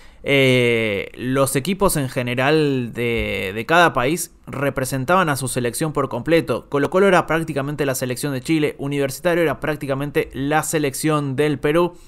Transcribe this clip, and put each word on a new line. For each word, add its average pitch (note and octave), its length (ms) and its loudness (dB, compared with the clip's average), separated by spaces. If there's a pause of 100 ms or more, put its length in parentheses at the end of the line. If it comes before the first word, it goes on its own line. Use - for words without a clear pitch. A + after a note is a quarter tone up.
(220)
eh, A#2+ 920 2
los C3 400 0
equipos F#3 400 2
en C3+ 140 0
general C3 840 0
de, G#2+ 600 -2
de A2+ 100 -4
cada E3 280 4
país C#3 380 -2 (140)
representaban C3+ 840 0
a C3 80 0
su C3+ 100 -4
selección B2 440 -2
por C#3 160 -2
completo. C3 600 0
Colo C#3 220 0
Colo F#3+ 160 4
era F3+ 180 4
prácticamente D3+ 580 -4
la C3+ 120 -2
selección B2+ 360 -4
de B2+ 100 -4
Chile, D#3 360 0
Universitario C#3+ 640 -2
era C#3+ 180 0
prácticamente C#3+ 720 -4
la C#3+ 280 0
selección D3 720 -2
del D3 220 0
Perú E3+ 400 0 (100)